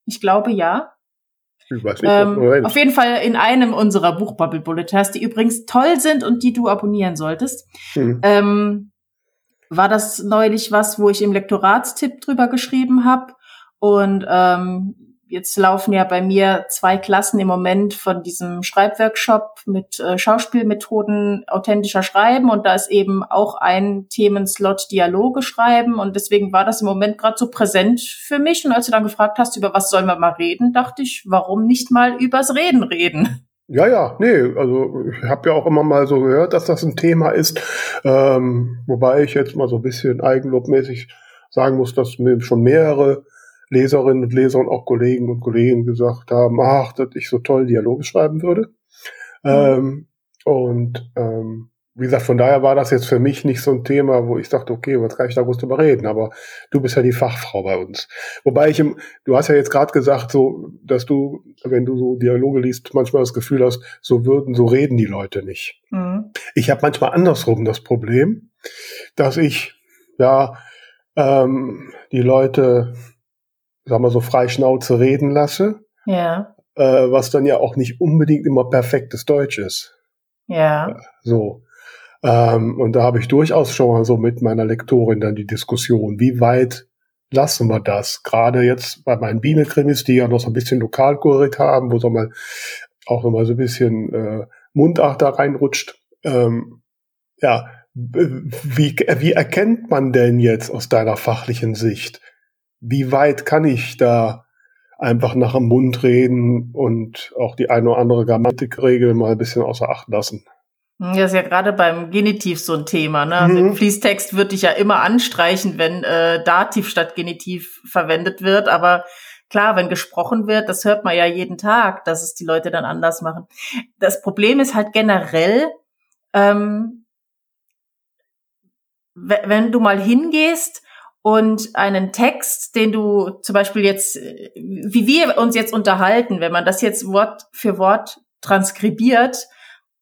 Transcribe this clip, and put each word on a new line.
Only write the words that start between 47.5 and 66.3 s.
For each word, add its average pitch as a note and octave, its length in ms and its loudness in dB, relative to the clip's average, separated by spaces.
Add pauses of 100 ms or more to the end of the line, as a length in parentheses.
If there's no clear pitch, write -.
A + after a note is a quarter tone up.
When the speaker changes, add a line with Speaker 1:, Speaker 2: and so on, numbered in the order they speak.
Speaker 2:
Dialoge A#2+ 360 0
schreiben D#3 380 0
würde. F3 300 -2 (720)
Speaker 1:
Mhm. C#3 80 0
Speaker 2:
Ähm, C#3 560 2 (380)
und, A#2+ 720 -2
ähm, A2+ 540 -8 (240)
wie B2+ 120 -6
gesagt, B2+ 180 0
von B2 140 0
daher C3 260 4
war C3+ 120 4
das C3 160 0
jetzt A#2+ 140 0
für B2+ 140 0
mich C#3 260 0
nicht C3 160 -2
so C#3+ 100 0
ein B2 120 -2
Thema, C3+ 420 0
wo A#2+ 140 -4
ich A2+ 100 -10
dachte, B2+ 240 -4
okay, B2 280 -4
was A2+ 160 -4
kann B2+ 120 -2
ich A#2+ 60 -8
da C3 60 2
groß A#2+ 160 -2
drüber C3 200 -4
reden? C#3 300 2
Aber A2 220 -4 (420)
du C#3+ 100 0
bist B2+ 140 -4
ja C3+ 80 4
die B2 80 4
Fachfrau A#2+ 500 -4
bei F#2+ 160 -2
uns. F#2+ 300 -10 (380)
Wobei C#3 240 4
ich D#3 100 0
im, D3+ 180 0 (280)
du C3 100 2
hast D3 140 2
ja D3 60 4
jetzt C#3 140 2
grad C#3+ 220 0
gesagt, B2+ 400 0
so, C3 380 0 (140)
dass B2 220 -2
du, C#3 380 -4 (220)
wenn B2+ 200 0
du B2+ 120 -4
so B2 180 -2
Dialoge B2 460 0
liest, B2 320 -6
manchmal C3 280 0
das A#2+ 120 -2
Gefühl B2+ 320 0
hast, B2 180 -2 (180)
so A#2+ 240 0
würden, C3+ 300 0
so A#2+ 100 4
reden C3 320 2
die A2 80 2
Leute G2 380 -8
nicht. - 380 -14 (100)
Speaker 1:
Mhm. F#3+ 400 -6 (240)